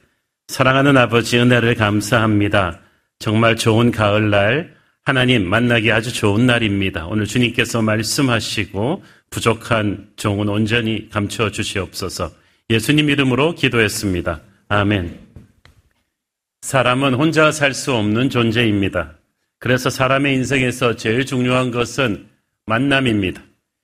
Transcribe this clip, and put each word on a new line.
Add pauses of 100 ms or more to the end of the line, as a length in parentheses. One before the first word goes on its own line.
(480)
사랑하는
아버지,
은혜를
감사합니다. (380)
정말
좋은
가을날, (300)
하나님
만나기
아주
좋은
날입니다.
오늘
주님께서
말씀하시고 (240)
부족한
종은
온전히
감춰
주시옵소서. (400)
예수님
이름으로
기도했습니다. (280)
아멘. (1400)
사람은
혼자
살
수
없는
존재입니다. (460)
그래서
사람의
인생에서
제일
중요한
것은 (400)
만남입니다. (440)